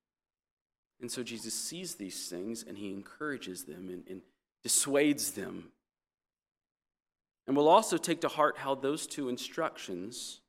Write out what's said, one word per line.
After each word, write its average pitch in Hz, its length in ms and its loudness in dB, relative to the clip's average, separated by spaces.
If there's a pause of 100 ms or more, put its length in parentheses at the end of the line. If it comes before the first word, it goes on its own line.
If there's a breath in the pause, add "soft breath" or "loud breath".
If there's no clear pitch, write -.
(1000)
And 123 100 -10
so 127 120 -4
Jesus 110 320 -6
sees 175 400 -6
these 95 340 -8
things, 104 380 -6
and 101 100 -12
he 101 160 -6
encourages 101 720 -8
them 90 240 -12
and, 90 220 -10
and 95 120 -10 (420)
dissuades 143 680 4
them. 92 400 -8 (1800)
And 135 100 2
we'll 147 120 8
also 196 300 8
take 165 240 0
to 147 60 2
heart 151 300 4
how 139 160 0
those 135 320 -2
two 139 220 -6
instructions 120 1200 -6